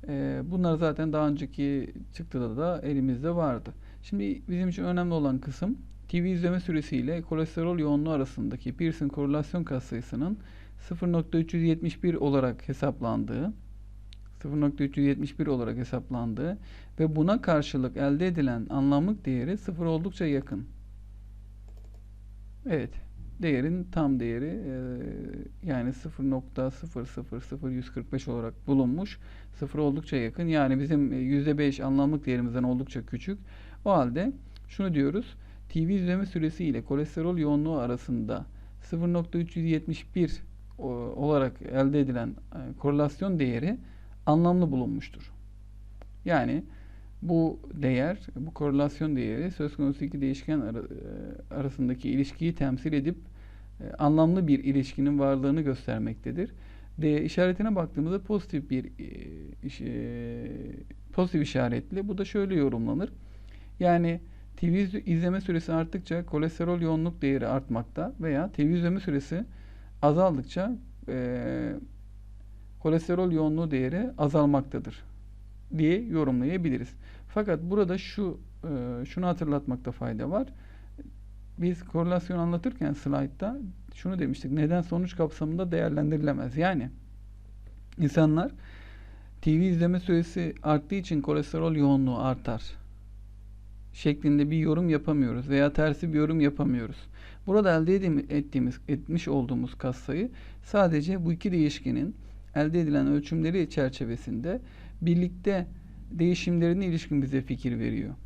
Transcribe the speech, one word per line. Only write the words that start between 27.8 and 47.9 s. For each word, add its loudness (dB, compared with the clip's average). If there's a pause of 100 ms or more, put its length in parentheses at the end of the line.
kırk -8
beş -4
olarak -4 (120)
bulunmuş. 2 (340)
Sıfır -4
oldukça 0
yakın. 0
Yani 4
bizim, 4
e, 0
yüzde 2
beş 2
anlamlık 2
değerimizden 2
oldukça 0
küçük. -6 (460)
O 4
halde 4 (360)
şunu 0
diyoruz. 2 (320)
T 0
V 2
izleme 2
süresi -2
ile 0
kolesterol 0
yoğunluğu 2
arasında -2 (360)
sıfır 0
nokta 0
üç -2
yüz 0
yetmiş 0
bir 2 (380)
o-, -4
olarak 4
elde 4
edilen, 2
e, -10 (200)
korelasyon 2
değeri 2 (480)
anlamlı 6
bulunmuştur. -4 (920)
Yani 2 (580)
bu 2 (160)
değer, 2 (180)